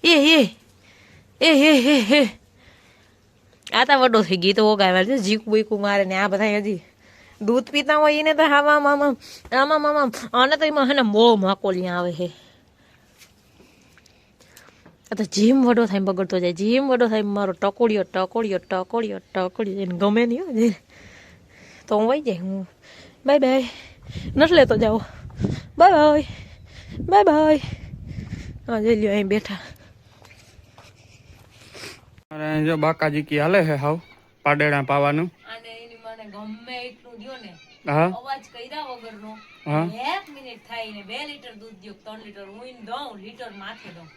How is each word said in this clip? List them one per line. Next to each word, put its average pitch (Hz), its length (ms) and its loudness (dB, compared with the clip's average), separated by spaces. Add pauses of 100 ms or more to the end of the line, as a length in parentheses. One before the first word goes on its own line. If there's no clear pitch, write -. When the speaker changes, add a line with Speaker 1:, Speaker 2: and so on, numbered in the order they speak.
Speaker 1:
એ, 311 380 6
એ. - 20 6 (960)
એ, 320 100 4
એ, 285 480 6
એ, 226 240 4
એ. 214 60 0 (1400)
આ 233 120 2
તો 277 140 2
વડો 233 220 4
થઈ 185 160 0
ગઈ, 190 160 2
તો 214 200 4
ઓગાયવાળ 190 320 2
છે, 262 120 0
જીકુ 214 340 -2
બીકુ 214 260 0
મારે 202 280 0
ને 185 100 -6
આ 196 120 0
બધા 208 300 0
હજી 202 240 -4 (600)
દૂધ 240 300 0
પીતા 294 240 0
હોય 302 240 2
એને 311 140 2
તો 302 100 2
આમ, 285 240 4
આમ, 294 200 2
આમ, 285 300 0 (400)
આમ, 285 160 2
આમ, 294 140 0
આમ, 294 100 0
આમ. 262 140 0 (220)
આને 269 240 2
તો 311 80 0
એમાં 294 240 0
હે 285 40 0
ને 277 80 2
બહુ 226 340 4
માકોલિયા 185 640 -2
આવે 175 140 -4
છે. 170 180 -6 (2750)
આ 190 60 -8
તો 220 60 -4
જેમ 233 400 2
વડો 233 220 4
થાય 196 120 -4
એમ 190 80 -2
બગડતો 185 340 -2
જાય, 175 140 -2
જેમ 233 360 -2
વડો 240 180 2
થાય 220 120 -2
એમ 208 80 -4
મારો 202 240 -2
ટકોડિયો, 202 520 -2
ટકોડિયો, 196 540 -4
ટકોડિયો, 196 640 -6
ટકોડિયો. 190 640 -6
એને 180 160 -6
ગમે 208 280 2
નહીં 247 200 -4
હો 330 60 -10
જે. 226 240 2 (1120)
તો 214 100 0
હું 220 100 2
વહી 285 140 0
જાય, 220 160 -6
હું 190 300 -8 (580)
બાય 285 140 4
બાય. 262 240 2 (720)
નથી 320 180 4
લેતો 262 220 6
જાઓ. 214 260 0 (760)
બાય 349 140 8
બાય. 302 320 4 (760)
બાય 392 240 4
બાય. 311 360 4 (1080)
હા, 226 140 -4
જોઈ 226 140 2
લ્યો, 208 180 -2
અહીં 202 140 -2
betah. 202 300 -4 (2750)
Speaker 2:
અરે, 156 340 -4
જો 160 120 0
બાકાજી 151 460 -2
કી 147 140 -4
હાલે 165 280 2
છે 156 100 -2
હાવ, 147 240 -4 (440)
પાડેણા 147 400 0
પાવાનું. 143 480 0 (180)
Speaker 1:
અને 226 200 -18
એની 233 340 -20
માને 220 220 -18
ગમે 214 520 -16
એટલું 247 420 -18
દ્યો 254 180 -16
ને, 208 140 -20 (400)
Speaker 2:
હા. 156 140 2
Speaker 1:
અવાજ 269 360 -8
કર્યા 269 420 -16
વગરનો, 220 540 -18 (280)
Speaker 2:
હા. 156 280 -2
Speaker 1:
એક 320 360 -8
મિનિટ 262 380 -20
થાય 226 240 -12
ને 202 120 -18
બે 247 220 -12
લિટર 277 300 -20
દૂધ 214 260 -20
દ્યો, 208 120 -20
ત્રણ 220 280 -20
લિટર, 202 240 -20
હું 220 220 -20
એને 247 140 -20
દઉં, 226 400 -12
લિટર 214 300 -18
માથે 202 380 -18
દઉં. 165 280 -20